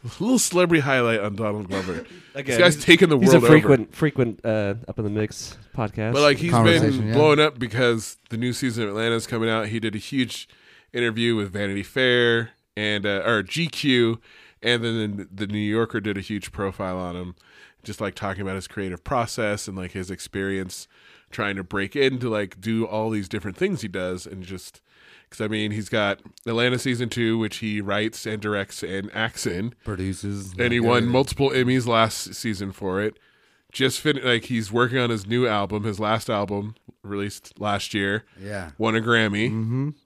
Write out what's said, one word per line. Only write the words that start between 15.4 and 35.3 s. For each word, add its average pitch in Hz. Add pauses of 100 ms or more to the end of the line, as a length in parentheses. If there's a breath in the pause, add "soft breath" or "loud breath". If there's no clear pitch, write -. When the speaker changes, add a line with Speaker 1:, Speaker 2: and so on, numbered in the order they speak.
Speaker 1:
the 101
New 104
Yorker 107
did 101
a 98
huge 101
profile 95
on 90
him, 90 (480 soft breath)
just, -
like, 98
talking 98
about 95
his 92
creative 95
process 110
and, 95
like, 92
his 95
experience 95 (440 soft breath)
trying 101
to 95
break 98
into, 131
like, 104
do 113
all 110
these 104
different 98
things 185
he 110
does, 90
and 95
just 90 (600 soft breath)
I 107
mean, 107
he's 104
got 101 (260)
Atlanta 120
season 120
two, 113
which 107
he 104
writes 101
and 107
directs 101
and 98
acts 113
in. 104 (100)
Speaker 3:
Produces. 95
Speaker 1:
And 123
he 120
Speaker 3:
Like, 117
Speaker 1:
won 123
Speaker 3:
everything. 120
Speaker 1:
multiple 139
Emmys 127
last 113
season 98
for 95
it. 107 (540)
Just 131
fin-, 143
like, 123
he's 113
working 120
on 120
his 104
new 120